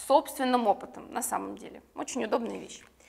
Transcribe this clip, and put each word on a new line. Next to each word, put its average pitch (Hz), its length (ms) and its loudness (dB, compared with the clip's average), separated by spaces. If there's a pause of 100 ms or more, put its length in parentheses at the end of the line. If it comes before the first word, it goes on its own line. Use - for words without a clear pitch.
собственным 254 600 4
опытом, - 440 -2
на - 100 -2
самом - 360 -4
деле. - 240 -16 (140)
Очень 269 300 -4
удобная 220 320 0
вещь. - 260 -14 (260)